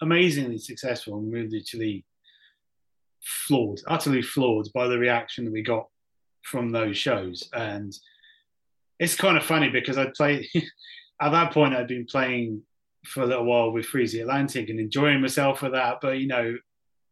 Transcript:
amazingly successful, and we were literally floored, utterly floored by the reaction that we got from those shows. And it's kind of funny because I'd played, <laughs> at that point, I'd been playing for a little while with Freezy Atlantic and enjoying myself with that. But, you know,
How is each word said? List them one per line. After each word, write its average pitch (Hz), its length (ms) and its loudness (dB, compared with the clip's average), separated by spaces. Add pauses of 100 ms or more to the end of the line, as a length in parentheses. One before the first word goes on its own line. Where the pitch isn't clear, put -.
amazingly 156 560 2
successful, 117 600 -8
and 107 140 -6
we 117 100 -4
were 110 60 -6
literally 107 560 -6 (1200)
floored, 113 600 -2
utterly 143 360 0
floored 113 520 0
by 123 120 0
the 123 120 0
reaction 120 460 0
that 113 80 -6
we 110 100 -6
got 113 240 -2 (580)
from 120 260 -4
those 110 280 -2
shows. 95 540 -2
And 104 400 -6 (1040)
it's 170 180 0
kind 196 200 6
of - 80 2
funny 151 260 2
because 127 280 0
I'd 135 160 0
played, 143 320 2 (380)
<laughs> - 360 -18
at 147 100 2
that 165 220 4
point, 143 220 6
I'd 123 140 0
been 123 180 -4
playing 120 560 -2 (420)
for - 180 -6
a 123 40 2
little 123 180 0
while 120 280 4
with 113 140 -2
Freezy 113 340 0
Atlantic 131 480 -2
and 110 100 -6
enjoying 139 420 2
myself 135 420 2
with 131 100 -2
that. 127 280 0
But, 135 180 -2
you 135 100 -2
know, 117 280 -2 (560)